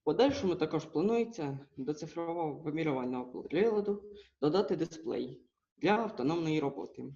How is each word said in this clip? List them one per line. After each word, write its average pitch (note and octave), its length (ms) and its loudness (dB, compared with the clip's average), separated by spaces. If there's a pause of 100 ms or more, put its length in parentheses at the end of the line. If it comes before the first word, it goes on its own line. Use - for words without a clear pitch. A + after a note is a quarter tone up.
В - 40 -20
подальшому G3 500 4
також D#3 320 0
планується F#3 720 0 (180)
до C3+ 180 -4
цифрового E3 600 -4
вимірювального C3 880 -2
приладу G3+ 640 2 (360)
додати F3+ 360 4
дисплей C3+ 680 -4 (340)
для E3 140 2
автономної E3 720 2
роботи. C3+ 560 -6